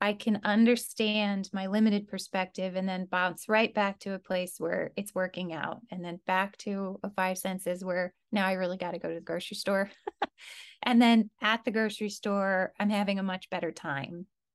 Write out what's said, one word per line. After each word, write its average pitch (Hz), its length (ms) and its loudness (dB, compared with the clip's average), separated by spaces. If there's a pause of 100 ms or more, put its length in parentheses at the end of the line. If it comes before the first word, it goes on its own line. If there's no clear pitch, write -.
I 208 140 2
can 208 280 0
understand 214 1120 2
my 190 160 -4
limited 208 400 4
perspective 185 680 -4
and 190 140 -2
then 185 180 -2
bounce 180 420 0
right 220 240 4
back 196 280 0
to 196 140 -6
a 185 40 -6
place 180 400 -4
where 170 380 -2
it's 208 180 -8
working 185 380 -4
out, 160 260 -4 (140)
and 180 120 -8
then 175 220 -8
back 196 320 0
to 196 460 -6
a 202 60 -4
five 185 280 -2
senses 185 460 -4
where 180 280 -2 (200)
now 202 120 2
I 190 100 2
really 185 220 -2
gotta 175 220 -6
go 170 120 -8
to 165 40 -4
the 170 60 -8
grocery 175 360 -6
store. 196 340 0 (300)
<laughs> 392 80 -2 (560)
And 240 160 6
then 226 300 8 (100)
at 226 240 2
the 240 60 0
grocery 214 380 0
store, 196 720 0
I'm 208 100 2
having 202 300 0
a - 20 -2
much 185 260 -4
better 175 220 -2
time 165 560 -6 (280)